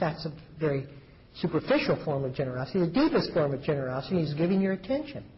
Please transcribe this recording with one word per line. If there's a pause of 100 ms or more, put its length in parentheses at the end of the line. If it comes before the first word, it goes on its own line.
that's
a (260)
very (480)
superficial
form
of
generosity.
The
deepest
form
of
generosity
is
giving
your
attention. (140)